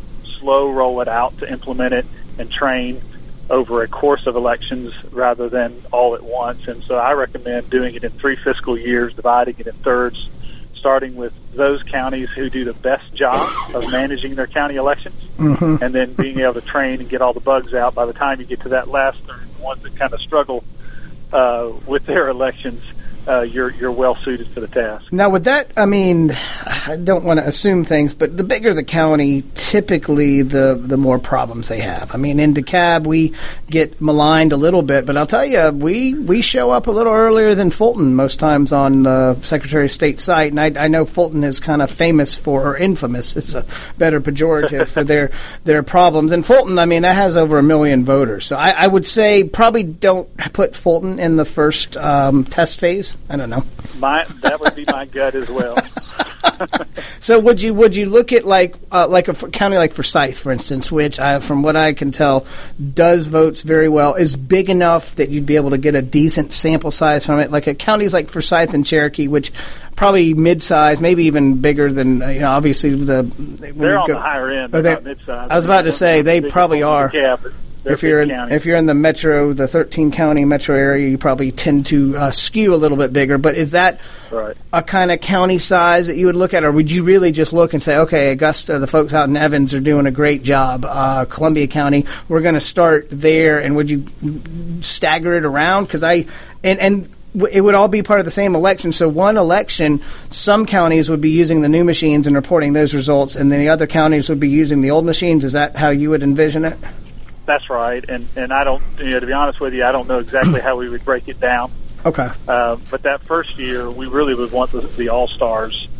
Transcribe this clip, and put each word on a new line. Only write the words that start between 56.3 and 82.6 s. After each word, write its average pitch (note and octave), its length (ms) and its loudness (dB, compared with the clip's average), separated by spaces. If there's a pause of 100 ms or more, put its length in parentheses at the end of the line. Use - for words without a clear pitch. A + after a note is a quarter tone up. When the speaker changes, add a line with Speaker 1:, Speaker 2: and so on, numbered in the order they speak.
Speaker 2:
So A#3 200 4
would A3 200 4
you, A3 140 0
would G#3 220 4
you G3+ 100 -2
look A#3+ 260 2
at, A#3 140 4
like, F#3 300 2 (160)
uh, F3 160 2
like, F3+ 200 2
a F3+ 40 -2
f-, - 200 -8
county G3 240 0
like E3 180 2
Forsyth, C#3 440 -2
for C3+ 140 -4
instance, C3 400 -4
which, D3 260 0
I, C#3 220 0
from C#3+ 220 -2
what D3+ 140 2
I D#3 160 2
can C#3 200 -4
tell, C3+ 340 2 (480)
does E3+ 320 4
votes D#3+ 360 2
very D#3 260 4
well, D3 260 4
is D#3+ 220 0
big F#3 340 0
enough E3+ 460 2
that C#3+ 120 0
you'd C#3+ 160 -2
be D3 120 2
able C#3+ 140 2
to C#3 80 0
get D3 160 2
a C3+ 80 2
decent D3+ 500 0
sample D#3 380 0
size D3+ 360 0
from D3 140 2
it? C#3 100 0
Like, D3 160 0
a C#3+ 80 0
counties G3+ 400 0
like D#3+ 160 0
Forsyth E3 440 0
and C#3+ 120 2
Cherokee, D3 420 0
which C#3+ 240 -2 (440)
probably F#3 380 4
mid-size, D#3 640 4
maybe E3+ 240 4
even C#3+ 360 4
bigger C#3+ 320 2
than, C3 300 2
uh, C3 60 0
you C3+ 120 0
know, C#3 100 2
obviously C#3+ 440 2
the, C3+ 300 0
when - 320 -8 (200)
Speaker 1:
They're D#3 160 2
Speaker 2:
you G3+ 60 2
Speaker 1:
on F3 100 0
Speaker 2:
go D3+ 60 0
Speaker 1:
the B2 60 -6
higher C#3 280 -4
end, C3 260 -6
Speaker 2:
Oh, E3 40 2
Speaker 1:
but D#3+ 40 0
Speaker 2:
they E3 120 4
Speaker 1:
not D3+ 100 -8
mid-size. B2+ 460 -10
Speaker 2:
I D#3+ 60 0
was E3+ 80 2
about F#3+ 140 4
to E3+ 60 2
Speaker 1:
They're D#3+ 80 0
Speaker 2:
say, E3+ 260 4
Speaker 1:
not D3 80 2
Speaker 2:
they E3+ 140 4
Speaker 1:
big D3 60 -4
as C#3+ 60 -4
Speaker 2:
probably E3 300 2
Speaker 1:
Fulton D3+ 120 2
Speaker 2:
are. C#3 160 2
Speaker 1:
DeKalb, C3+ 320 0
but - 100 -8 (300)
they're C3+ 100 -2
Speaker 2:
If D3 100 -2
you're D#3 200 4
Speaker 1:
big C#3+ 80 0
Speaker 2:
in, B2+ 60 -4
Speaker 1:
counties. B2 200 -2
Speaker 2:
if D#3 100 -2
you're E3 100 2
in E3 100 4
the D3+ 80 4
metro, D3 580 2
the C3+ 160 -2
thirteen D#3+ 420 0
county D3+ 340 2
metro C#3+ 320 2
area, C#3 320 2
you C3 100 0
probably C3+ 340 0
tend C#3+ 340 0
to, C#3 300 2
uh, C#3+ 160 0
skew G#3 420 0